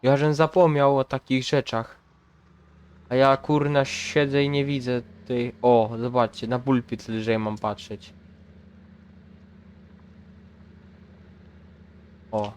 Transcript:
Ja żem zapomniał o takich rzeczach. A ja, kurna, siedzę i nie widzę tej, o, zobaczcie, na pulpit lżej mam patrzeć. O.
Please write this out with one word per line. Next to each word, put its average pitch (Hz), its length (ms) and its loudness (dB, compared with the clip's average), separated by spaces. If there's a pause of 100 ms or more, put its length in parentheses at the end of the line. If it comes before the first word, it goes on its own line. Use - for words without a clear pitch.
Ja 135 140 4
żem 151 160 2
zapomniał 151 640 2
o 135 60 0
takich 131 400 -4
rzeczach. 123 560 -4 (1080)
A 123 60 -4
ja, 135 220 4
kurna, 143 480 0
siedzę 143 580 0
i 139 60 0
nie 143 160 0
widzę 123 360 -4 (260)
tej, 120 340 -4
o, 117 360 4
zobaczcie, 120 500 -2
na 123 120 -2
pulpit 127 500 -2
lżej 110 300 -2
mam 107 180 -6
patrzeć. - 560 -10 (4000)
O. 104 260 -4